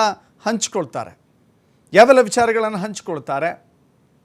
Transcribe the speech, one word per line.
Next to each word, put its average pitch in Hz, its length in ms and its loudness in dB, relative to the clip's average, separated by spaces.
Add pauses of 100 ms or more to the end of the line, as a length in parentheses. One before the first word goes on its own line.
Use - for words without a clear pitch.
(460)
ಹಂಚ್ಕೊಳ್ತಾರೆ, 160 720 -8 (760)
ಯಾವೆಲ್ಲ 254 280 8
ವಿಚಾರಗಳನ್ನು 220 580 -2
ಹಂಚ್ಕೊಳ್ತಾರೆ, 165 840 -8 (600)